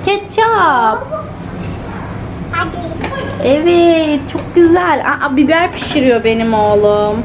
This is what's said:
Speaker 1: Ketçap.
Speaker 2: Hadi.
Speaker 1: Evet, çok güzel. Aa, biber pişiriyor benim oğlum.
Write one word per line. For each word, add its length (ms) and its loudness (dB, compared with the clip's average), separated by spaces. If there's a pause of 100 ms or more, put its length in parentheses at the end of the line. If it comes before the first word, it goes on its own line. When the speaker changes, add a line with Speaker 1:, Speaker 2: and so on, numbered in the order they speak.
Speaker 1:
Ketçap. 1000 0 (1500)
Speaker 2:
Hadi. 240 -4 (680)
Speaker 1:
Evet, 760 4 (120)
çok 220 -10
güzel. 500 4 (180)
Aa, 140 -2
biber 360 2
pişiriyor 520 0
benim 300 2
oğlum. 720 2